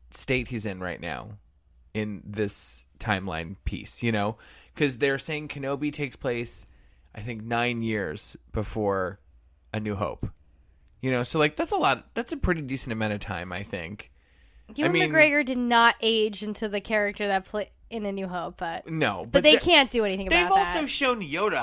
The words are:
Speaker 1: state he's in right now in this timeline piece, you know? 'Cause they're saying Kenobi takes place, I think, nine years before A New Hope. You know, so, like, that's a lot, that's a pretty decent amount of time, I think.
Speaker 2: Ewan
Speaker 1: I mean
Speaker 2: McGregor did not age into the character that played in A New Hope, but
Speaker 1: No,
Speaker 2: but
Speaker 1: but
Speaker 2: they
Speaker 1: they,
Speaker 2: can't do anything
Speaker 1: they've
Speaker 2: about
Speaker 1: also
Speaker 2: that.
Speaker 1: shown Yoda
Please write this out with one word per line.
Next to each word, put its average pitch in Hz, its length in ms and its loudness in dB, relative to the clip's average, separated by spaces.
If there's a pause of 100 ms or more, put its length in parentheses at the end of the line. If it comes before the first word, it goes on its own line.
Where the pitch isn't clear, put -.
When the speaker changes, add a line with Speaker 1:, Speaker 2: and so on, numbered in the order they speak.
(100)
Speaker 1:
state 127 380 -2
he's 110 180 -4
in 92 140 -6
right 87 200 -6
now 85 380 -8 (560)
in 107 300 -4
this - 600 -4 (140)
timeline 92 640 -4
piece, - 380 -8
you 117 100 2
know? 107 240 0 (380)
'Cause 135 240 0
they're 139 200 2
saying 151 300 -8
Kenobi 139 440 -4
takes 147 240 -6
place, 120 500 -4 (480)
I 113 80 -12
think, 113 200 -8
nine 117 400 -2
years 104 540 -2 (160)
before 101 680 0 (520)
A 107 80 -2
New 107 160 -2
Hope. 90 320 -4 (720)
You 131 100 -2
know, 123 120 2
so, 139 160 -2
like, 151 180 2
that's 330 160 -2
a 415 40 2
lot, 151 380 2
that's - 180 -6
a 320 40 -4
pretty 170 260 0
decent 131 300 -6
amount 110 200 0
of 104 80 -4
time, 90 320 -8
I 90 100 -6
think. 95 480 -10 (640)
Speaker 2:
Ewan 311 160 0
Speaker 1:
I - 20 2
mean 330 200 4
Speaker 2:
McGregor 302 340 6
did 254 120 -2
not 233 420 6
age 220 420 2
into 208 260 -4
the 202 120 -2
character 208 480 0
that 190 160 0
played - 240 -6 (200)
in 226 160 -8
A 202 60 -2
New 196 160 -4
Hope, 175 300 -6
but 170 340 -6
Speaker 1:
No, 139 300 0
Speaker 2:
but - 100 -10
Speaker 1:
but 277 140 6
Speaker 2:
they 302 80 10
Speaker 1:
they, 320 60 10
Speaker 2:
can't 311 340 6
do 233 120 2
anything 190 240 -2
Speaker 1:
they've 339 180 6
Speaker 2:
about 381 120 6
Speaker 1:
also 349 240 2
Speaker 2:
that. 277 80 -4
Speaker 1:
shown 247 320 0
Yoda 165 400 0